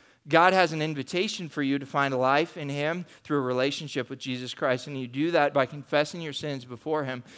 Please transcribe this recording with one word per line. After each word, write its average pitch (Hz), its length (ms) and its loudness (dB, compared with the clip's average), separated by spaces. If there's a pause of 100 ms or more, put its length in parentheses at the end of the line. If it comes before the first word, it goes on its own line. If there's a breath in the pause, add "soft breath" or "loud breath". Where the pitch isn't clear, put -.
(280 soft breath)
God 165 240 8
has 180 220 4
an 160 80 -2
invitation 156 680 -4
for 147 120 -4
you 139 160 0
to 139 80 -8
find 139 280 0
life 139 440 2
in 143 120 -8
him 151 360 -4 (180 loud breath)
through 147 140 0
a 139 40 2
relationship 131 680 -2
with 135 80 -10
Jesus 127 380 -8
Christ. 131 320 -2
And 143 120 -8
you 123 80 -6
do 139 220 -2
that 147 240 4
by 135 140 4
confessing 147 540 -2
your 156 120 -8
sins 139 320 -6
before 147 400 -4
him 127 180 -6 (140 loud breath)